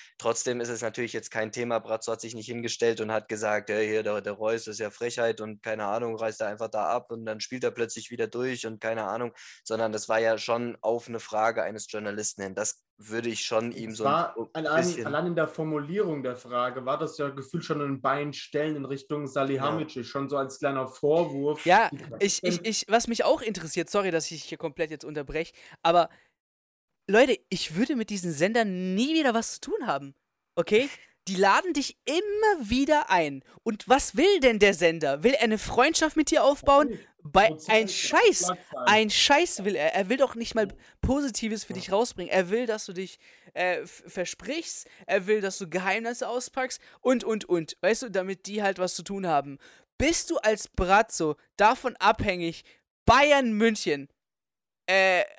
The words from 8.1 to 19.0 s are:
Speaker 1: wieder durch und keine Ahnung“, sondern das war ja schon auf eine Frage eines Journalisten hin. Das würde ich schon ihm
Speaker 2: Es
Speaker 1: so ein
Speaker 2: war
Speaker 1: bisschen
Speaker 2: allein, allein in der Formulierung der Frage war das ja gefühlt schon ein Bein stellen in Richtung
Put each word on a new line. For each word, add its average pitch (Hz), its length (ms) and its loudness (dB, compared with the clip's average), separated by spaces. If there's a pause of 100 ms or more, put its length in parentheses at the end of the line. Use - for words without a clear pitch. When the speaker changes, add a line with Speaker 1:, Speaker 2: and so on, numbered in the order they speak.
Speaker 1:
wieder 117 160 -4
durch 123 400 -6
und 110 140 -10
keine 113 240 -4
Ahnung“, 117 280 -6 (320)
sondern 110 280 -2
das 107 160 -6
war 110 120 2
ja 113 180 2
schon 120 440 -4
auf 117 260 -2
eine 117 120 -8
Frage 110 420 -2
eines 104 280 -8
Journalisten 104 520 -6
hin. 95 120 -8
Das 107 300 -6 (120)
würde 110 340 -6
ich 107 140 -6
schon 117 280 -2
ihm 113 200 -10
Speaker 2:
Es 107 40 -12
Speaker 1:
so 110 80 -6
ein 135 80 2
Speaker 2:
war 165 240 -2
Speaker 1:
bisschen 113 180 -8
Speaker 2:
allein, 160 520 0
allein 151 220 -2
in 175 80 -4
der 156 120 0
Formulierung 156 720 -4
der 123 140 -4
Frage 123 480 -4
war 143 140 -2
das 156 200 -6
ja 143 120 -2
gefühlt 139 340 -8
schon 147 160 -4
ein 139 200 -4
Bein 143 320 -2
stellen 151 440 -4
in 139 80 -8
Richtung 139 420 -6